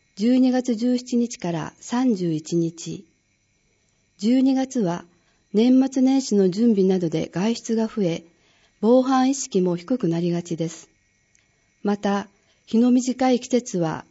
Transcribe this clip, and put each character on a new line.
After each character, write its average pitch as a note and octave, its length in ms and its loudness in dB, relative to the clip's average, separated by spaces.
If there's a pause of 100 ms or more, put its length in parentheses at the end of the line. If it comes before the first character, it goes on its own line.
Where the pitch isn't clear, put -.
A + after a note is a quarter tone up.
(180)
十 A#3+ 200 2
二 B3+ 140 4
月 B3 240 -2
十 B3 220 -2
七 B3 180 -6
日 A#3+ 220 -2
か F3 160 -6
ら D#3 260 -6
三 B3 340 0
十 F3+ 200 -2
一 D#3 240 -4
日。 E3 480 -6 (1120)
十 B3 240 2
二 C4+ 120 2
月 C4 280 -2
は F3 240 -4 (480)
年 B3+ 380 4
末 C4+ 120 0
年 C4 180 4
始 C4 140 -2
の G3 140 4
準 A3 260 2
備 F#3+ 120 4
な F#3+ 120 2
ど E3+ 100 -2
で D#3+ 240 -4
外 G#3+ 220 -2
出 A3+ 200 -6
が A3 120 0
増 A3 160 -4
え、 E3 200 -2 (580)
防 A#3+ 200 6
犯 C4 280 2
意 C4+ 60 0
識 - 260 -2
も F3+ 160 0
低 F3 200 -4
く F#3 100 -2
な E3 120 0
り E3+ 120 -2
が E3+ 120 -4
ち E3+ 140 -8
で D#3+ 120 -4
す。 - 200 -20 (920)
ま G#3 140 -2
た、 G3+ 300 -4 (380)
日 - 120 -2
の B3 140 4
短 B3 400 0
い A#3+ 80 2
季 A#3+ 80 -18
節 A#3 320 -2
は D#3 320 -4